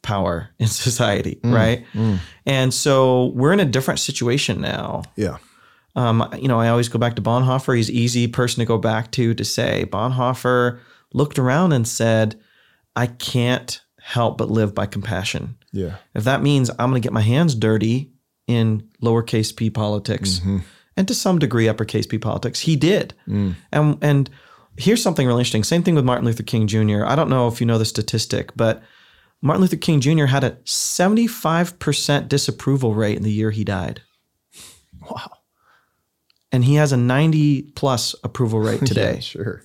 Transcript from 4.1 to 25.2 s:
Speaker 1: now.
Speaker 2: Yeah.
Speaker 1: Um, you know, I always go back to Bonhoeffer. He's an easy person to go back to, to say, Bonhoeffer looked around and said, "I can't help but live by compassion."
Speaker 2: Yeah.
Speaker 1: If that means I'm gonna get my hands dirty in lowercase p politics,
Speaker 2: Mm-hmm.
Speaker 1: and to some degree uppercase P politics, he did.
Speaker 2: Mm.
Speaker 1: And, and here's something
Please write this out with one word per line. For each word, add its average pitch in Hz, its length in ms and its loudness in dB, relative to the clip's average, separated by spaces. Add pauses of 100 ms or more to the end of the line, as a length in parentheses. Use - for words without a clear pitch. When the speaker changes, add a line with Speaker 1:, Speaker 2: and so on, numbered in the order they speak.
Speaker 1:
now. - 420 -6 (120)
Speaker 2:
Yeah. 101 220 -4 (580)
Speaker 1:
Um, 117 320 2 (120)
you 131 80 -2
know, 117 120 2
I 113 100 2
always 117 200 2
go 117 100 -2
back 117 160 0
to 110 60 -6
Bonhoeffer. 127 540 0
He's 110 140 0
an 117 60 -4
easy 120 320 0
person 120 320 -2
to 113 60 0
go 113 120 0
back 110 340 -2
to, 117 220 0
to 104 100 -4
say, 107 480 -2
Bonhoeffer 123 880 0 (340)
looked 147 260 0
around 151 340 2
and 117 140 2
said, 110 520 2 (560)
"I 120 120 0
can't 123 720 -2 (180)
help - 380 -2
but 110 140 -2
live 107 240 0
by 101 100 -2
compassion." 104 720 -6 (140)
Speaker 2:
Yeah. 95 240 -6 (180)
Speaker 1:
If 107 120 -4
that 135 180 0
means 139 260 2
I'm 123 220 -2
gonna 131 80 2
get 120 140 -4
my 110 80 2
hands 131 340 2
dirty 113 560 0 (340)
in 113 420 0 (140)
lowercase 113 540 0
p 110 160 -2
politics, 101 680 -2
Speaker 2:
Mm-hmm. 95 180 -2 (400)
Speaker 1:
and 190 100 0
to 247 80 -2
some 180 240 2
degree 120 280 2
uppercase 107 380 -2
P 110 140 -4
politics, - 400 -4
he 160 160 0
did. 165 400 0 (120)
Speaker 2:
Mm. 98 280 -2 (160)
Speaker 1:
And, 147 320 2
and 139 260 2 (480)
here's 190 240 2
something 160 240 0